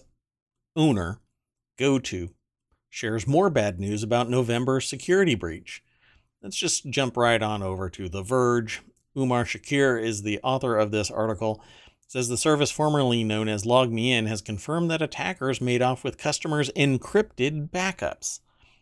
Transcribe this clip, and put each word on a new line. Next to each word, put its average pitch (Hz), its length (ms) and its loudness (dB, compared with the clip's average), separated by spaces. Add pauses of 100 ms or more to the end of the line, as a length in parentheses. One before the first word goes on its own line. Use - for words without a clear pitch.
(760)
owner, 104 460 2 (560)
GoTo, 123 520 0 (600)
shares 110 380 -4
more 175 240 4
bad 104 280 0
news 104 220 -2
about 120 260 0
November 123 540 0
security 175 540 2
breach. 87 480 -8 (580)
Let's 101 160 -10
just 151 320 -2
jump 127 260 -2
right 120 260 4
on 107 200 -2
over 95 300 -4
to 95 180 -10
The 95 140 -8
Verge. 120 580 0 (340)
Umar 123 300 0
Shakir 135 560 0
is 110 220 -4
the 104 200 -2
author 131 340 0
of 107 120 2
this 107 220 0
article. 110 520 -2 (400)
It - 80 -20
says, 123 180 -4
"The 120 80 -2
service 147 340 2
formerly 139 540 2
known 107 240 0
as 107 140 -2
LogMeIn 117 640 4
has 104 140 -4
confirmed 165 500 -2
that 160 100 0
attackers 139 580 -4
made 123 220 2
off 127 240 0
with - 120 -6
customers' 147 520 -2
encrypted 147 1000 0
backups - 720 -4 (420)